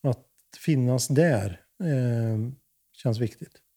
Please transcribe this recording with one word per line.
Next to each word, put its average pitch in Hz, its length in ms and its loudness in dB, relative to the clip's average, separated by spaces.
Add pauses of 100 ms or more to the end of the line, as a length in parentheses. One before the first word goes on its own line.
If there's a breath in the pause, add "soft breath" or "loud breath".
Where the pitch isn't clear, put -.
att 127 240 -4 (300)
finnas 127 500 0
där, 127 540 2 (220)
eh, 120 680 -2 (460)
känns 113 220 -2
viktigt. - 420 -8 (140)